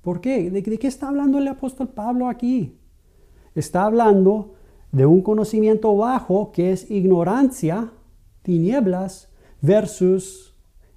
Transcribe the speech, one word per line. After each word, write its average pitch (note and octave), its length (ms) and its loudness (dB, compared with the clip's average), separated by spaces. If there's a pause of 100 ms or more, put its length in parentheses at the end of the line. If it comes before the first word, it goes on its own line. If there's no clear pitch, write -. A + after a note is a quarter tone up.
¿Por F3 180 -6
qué? G#3+ 300 -2
¿De, G3 100 -4
de G#3+ 160 -6
qué C4 100 -4
está C4+ 220 -8
hablando C#4+ 300 0
el C#4 80 -2
apóstol C4+ 420 -8
Pablo B3 400 -4
aquí? A#3+ 480 -4 (800)
Está F3+ 300 -2
hablando G#3+ 680 2 (380)
de C3+ 160 4
un F3+ 160 6
conocimiento G#3+ 760 0
bajo G#3+ 540 -2
que F3+ 200 -2
es F#3 200 -6
ignorancia, G3 1000 0 (520)
tinieblas, F#3 840 -2 (320)
versus F#3 960 0 (420)